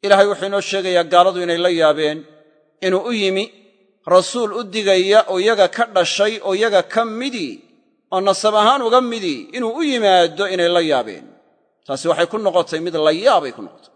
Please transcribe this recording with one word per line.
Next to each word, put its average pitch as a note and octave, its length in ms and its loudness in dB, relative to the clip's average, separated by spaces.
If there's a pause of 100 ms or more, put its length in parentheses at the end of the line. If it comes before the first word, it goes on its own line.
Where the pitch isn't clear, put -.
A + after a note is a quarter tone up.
Ilaahay G3+ 220 6
wuxuu F#3+ 200 -4
inoo G3+ 140 -2
sheegayaa F#3 440 -2
gaaladu F3+ 380 2
inay E3+ 160 -2
la F3+ 120 0
yaabeen D#3 480 0 (640)
inuu F#3+ 260 0
u B3 40 -4
yimi G3 320 -2 (640)
rasuul G3 460 2
u A3+ 120 -6
digaya G3 640 2
oo F#3 100 -2
iyaga G3+ 300 2
ka A#3 180 -2
dhashay G3+ 460 0 (120)
oo F#3+ 100 -2
iyaga G3+ 280 2
ka A3+ 220 -2
midii A3 500 -8 (580)
oo F#3 80 -2
nasab G3+ 340 0
ahaan A#3+ 280 4
uga A#3 180 4
midii G3+ 400 -6 (120)
inuu A3+ 240 -6
u E4 60 -4
yimaado G3 680 2
inay F3+ 200 -2
la F3 120 2
yaabeen. A#2 460 -2 (600)
Taasi C#3 200 -6
waxay E3+ 180 0
ku G3+ 120 -8
noqotay E3+ 420 -2
mid E3+ 140 -8
la D#3 180 2
yaabay F3 400 0
ku A2 100 -18
noqotay. - 340 -20